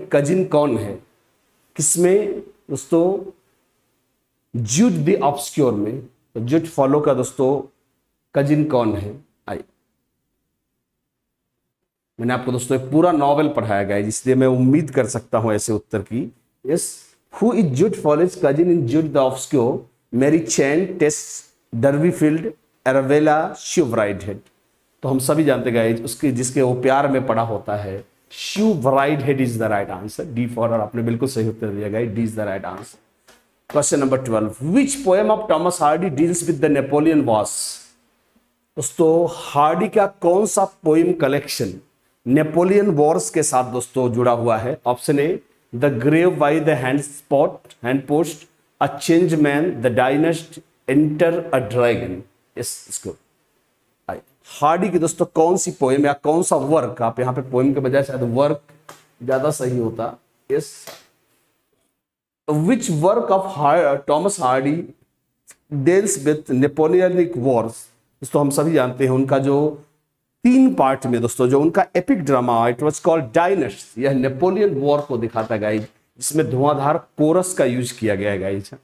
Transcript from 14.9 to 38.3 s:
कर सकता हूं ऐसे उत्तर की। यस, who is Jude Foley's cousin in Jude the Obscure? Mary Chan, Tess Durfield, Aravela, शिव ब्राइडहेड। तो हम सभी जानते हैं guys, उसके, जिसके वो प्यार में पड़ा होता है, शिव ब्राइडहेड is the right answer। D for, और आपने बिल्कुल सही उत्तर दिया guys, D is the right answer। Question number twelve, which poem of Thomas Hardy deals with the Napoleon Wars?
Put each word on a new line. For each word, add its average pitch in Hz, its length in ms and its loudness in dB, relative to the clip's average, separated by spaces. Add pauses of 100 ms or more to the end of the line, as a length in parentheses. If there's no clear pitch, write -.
कर 127 160 0
सकता 117 320 -4
हूं 110 140 0
ऐसे 107 200 -2
उत्तर 104 300 -4
की। 113 280 -8 (340)
यस, 151 280 -4 (400)
who 226 220 0
is 185 240 2
Jude 214 240 0
Foley's 165 420 2
cousin 170 320 4
in 143 120 0
Jude 151 260 0
the 135 160 4
Obscure? 135 480 0 (360)
Mary 143 240 4 (100)
Chan, 156 380 0 (120)
Tess 151 240 0 (500)
Durfield, 151 800 0 (340)
Aravela, 147 720 2
शिव - 320 0
ब्राइडहेड। 101 480 -4 (640)
तो 135 60 -4
हम 131 100 0
सभी 151 260 2
जानते 123 260 0
हैं 113 60 0
guys, 113 280 0
उसके, 147 280 -4
जिसके 127 300 -2
वो 127 200 2
प्यार 135 260 2
में 131 180 -2
पड़ा 113 160 0
होता 104 340 -6
है, 101 280 -10 (260)
शिव 214 420 -2 (100)
ब्राइडहेड 139 580 2
is 120 200 -2
the 110 100 -2
right 101 200 -2
answer। 101 360 -10 (100)
D 120 120 -2
for, 120 100 -10
और 113 220 0
आपने 107 220 -6
बिल्कुल 117 260 -2
सही 113 200 -2
उत्तर 110 200 -6
दिया 101 200 -6
guys, 110 240 -4
D 113 140 -2
is 110 120 -8
the 107 100 -4
right 95 240 -8
answer। - 260 -18 (720)
Question 147 340 0
number 131 220 0
twelve, 110 340 -2 (160)
which 277 200 0 (100)
poem 214 280 4
of 214 140 -2
Thomas 170 360 0
Hardy 160 260 2 (100)
deals 170 280 0
with 147 120 -2
the 151 160 4
Napoleon 147 480 2
Wars? 107 320 0 (1200)